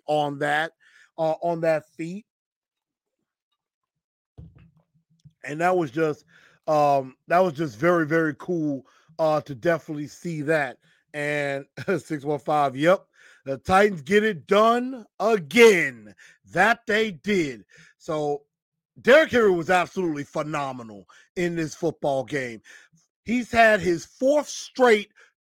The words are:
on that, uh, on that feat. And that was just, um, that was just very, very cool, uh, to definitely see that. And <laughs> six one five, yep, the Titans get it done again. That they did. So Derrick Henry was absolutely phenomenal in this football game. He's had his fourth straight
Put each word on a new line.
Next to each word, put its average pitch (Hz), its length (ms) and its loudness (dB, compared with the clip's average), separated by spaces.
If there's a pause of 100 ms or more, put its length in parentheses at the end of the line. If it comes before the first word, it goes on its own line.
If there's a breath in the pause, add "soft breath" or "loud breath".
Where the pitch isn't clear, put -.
on 147 320 -2
that, 151 340 -2 (440 soft breath)
uh, 160 240 -2
on 170 200 -4
that 160 280 0
feat. 175 360 -12 (3250)
And 147 180 -8
that 180 140 2
was 160 160 -2
just, 151 340 -4 (420 soft breath)
um, 143 480 2 (120)
that 165 120 4
was 185 140 2
just 131 240 -6
very, 170 280 2
very 156 340 0
cool, 151 460 -4 (340 soft breath)
uh, 156 220 2
to 143 140 -12
definitely 151 520 -4
see 165 360 -10
that. 143 340 -2 (360)
And 147 520 -4 (120)
<laughs> 190 220 -4
six 147 240 -10
one 147 160 -4
five, 143 360 0
yep, 165 300 2 (400 soft breath)
the 135 120 -8
Titans 190 440 2
get 202 220 2
it 190 240 -4
done 233 580 0 (140)
again. 165 960 4 (380 soft breath)
That 208 340 0
they 220 260 -2
did. 151 540 -4 (320 soft breath)
So 147 460 -6 (580)
Derrick 277 300 6
Henry 220 200 4
was 165 180 -2
absolutely 170 540 -2
phenomenal 135 840 -8 (280 soft breath)
in 175 200 -4
this 160 180 -6
football 143 500 -4
game. 120 380 -8 (640 soft breath)
He's 233 280 -6
had 220 280 4
his 170 260 -2
fourth 277 420 0
straight 226 640 0 (340 soft breath)